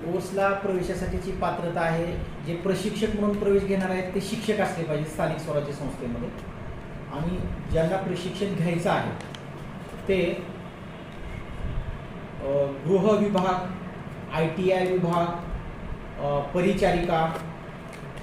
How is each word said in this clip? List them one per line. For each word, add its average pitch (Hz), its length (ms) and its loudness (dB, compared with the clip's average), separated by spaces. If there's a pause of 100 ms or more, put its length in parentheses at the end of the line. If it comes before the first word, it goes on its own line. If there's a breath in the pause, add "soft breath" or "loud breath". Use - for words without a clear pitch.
कोर्सला 190 440 2
प्रवेशासाठीची 185 840 0
पात्रता 170 480 0
आहे, 165 360 2 (300)
जे 165 100 -2
प्रशिक्षक 202 640 0
म्हणून 202 180 4
प्रवेश 196 240 6
घेणार 190 280 2
आहेत 185 240 -2
ते 196 60 2
शिक्षक 214 400 0
असले 165 240 0
पाहिजे 151 200 0
स्थानिक 156 340 0
स्वराज्य 143 340 0
संस्थेमध्ये 120 560 -4 (840)
आणि 180 260 -2 (320)
ज्यांना 165 260 4
प्रशिक्षण 185 580 0
घ्यायचं 170 360 2
आहे 117 200 2 (1000)
ते, 180 360 2 (2000)
अ, 139 260 4 (200)
गृह 196 320 6
विभाग, 185 520 2 (640)
आयटीआय 185 520 4
विभाग, 170 400 4 (960)
अ, 143 200 2
परिचारिका 175 920 4 (920)